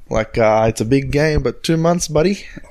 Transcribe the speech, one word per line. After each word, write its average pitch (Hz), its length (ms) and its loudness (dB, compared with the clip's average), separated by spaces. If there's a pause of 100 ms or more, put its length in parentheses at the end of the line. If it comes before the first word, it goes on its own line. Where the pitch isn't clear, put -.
Like, 110 300 -4
uh, 110 300 4
it's - 120 -2
a 110 40 -2
big 135 260 0
game, 151 320 2
but 120 200 -4
two 165 140 0
months, 170 320 0
buddy, 160 360 0 (260)